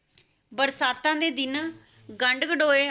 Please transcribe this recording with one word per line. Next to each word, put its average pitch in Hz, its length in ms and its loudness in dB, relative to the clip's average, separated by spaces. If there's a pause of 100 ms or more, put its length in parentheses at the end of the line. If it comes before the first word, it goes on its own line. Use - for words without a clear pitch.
(540)
ਬਰਸਾਤਾਂ 269 640 0
ਦੇ 320 140 0
ਦਿਨ 269 420 -4 (480)
ਗੰਡ 254 240 2
ਗਡੋਏ 285 460 2